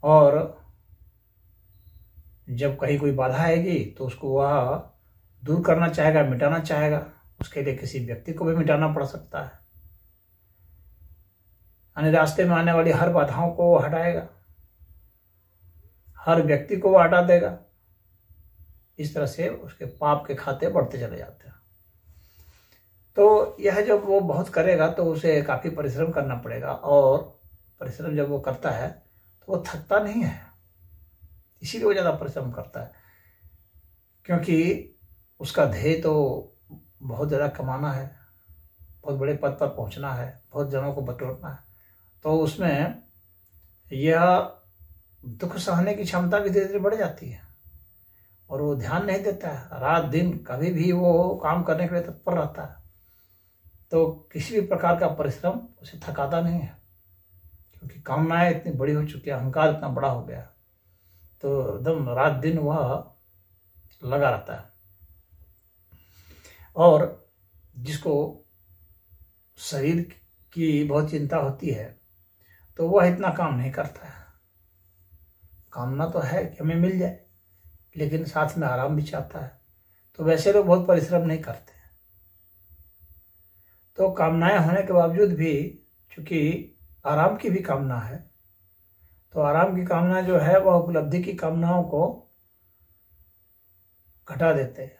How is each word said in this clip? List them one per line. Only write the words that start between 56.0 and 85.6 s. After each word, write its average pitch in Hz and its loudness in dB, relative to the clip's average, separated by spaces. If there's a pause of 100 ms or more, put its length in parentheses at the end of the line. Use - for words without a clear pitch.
थकाता 147 -2
नहीं 170 0
है। - -12 (1000)
क्योंकि 143 -18
कामनाएं 165 0
इतनी 160 -6
बड़ी 139 -2
हो 151 -2
चुकी - -12
हैं, 139 -4
अहंकार 135 0
इतना 147 -6
बड़ा 127 -2
हो 123 -4
गया, - -14 (960)
तो 139 -4
एकदम 139 -2
रात 135 2
दिन 156 -2
वह 147 -4 (880)
लगा 135 0
रहता 110 -6
है। - -20 (2000)
और 160 6 (500)
जिसको 147 -4 (1120)
शरीर 156 -2 (500)
की 156 0
बहुत 151 0
चिंता 143 -2
होती 139 -4
है, 113 -8 (760)
तो 165 -2
वह 185 8
इतना 180 2
काम 151 -2
नहीं 127 -4
करता - -10
है। - -20 (1500)
कामना 131 -4
तो 170 -4
है 151 -2
कि - -14
हमें 160 0
मिल 185 2
जाए, 180 -4 (760)
लेकिन 156 -2
साथ 151 -4
में 147 -2
आराम 131 -2
भी 151 -2
चाहता 151 -10
है। - -16 (540)
तो 156 -8
वैसे 165 4
लोग 202 6
बहुत 175 -4
परिश्रम 175 2
नहीं 160 -4
करते - -14
हैं। - -20 (2000)
तो 185 2
कामनाएं 165 2
होने 175 2
के 190 -2
बावजूद 175 4
भी, 156 -2 (260)